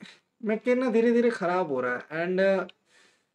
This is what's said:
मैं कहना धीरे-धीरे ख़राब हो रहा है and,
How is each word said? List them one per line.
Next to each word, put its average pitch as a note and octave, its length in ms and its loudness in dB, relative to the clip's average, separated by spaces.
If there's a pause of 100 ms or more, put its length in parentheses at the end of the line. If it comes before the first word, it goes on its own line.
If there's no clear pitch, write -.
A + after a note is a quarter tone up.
(440)
मैं A3 140 -2
कहना B3 320 0
धीरे-धीरे A#3 400 4
ख़राब F3+ 380 -2
हो C3 120 -2
रहा B2 160 -2
है D#3+ 300 -6
and, F#3+ 400 0 (680)